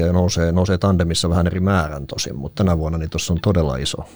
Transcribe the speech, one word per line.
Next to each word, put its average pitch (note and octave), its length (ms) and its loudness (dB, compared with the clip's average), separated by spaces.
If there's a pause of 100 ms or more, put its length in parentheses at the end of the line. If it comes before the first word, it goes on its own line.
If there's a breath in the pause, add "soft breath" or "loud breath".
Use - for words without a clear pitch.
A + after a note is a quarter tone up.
ja F2 60 2
nousee, F2+ 400 2
nousee F#2 260 2
tandemissa F2 520 2
vähän F2 160 2
eri F2+ 140 -2
määrän D#2 460 0
tosin, - 300 -8
mutta C#2+ 280 -4
tänä F2 140 2
vuonna D#2+ 200 -2
niin D#2 120 -4
tossa - 220 -4
on E2+ 100 0
todella D#2+ 340 2
iso, C#2 220 -6 (180)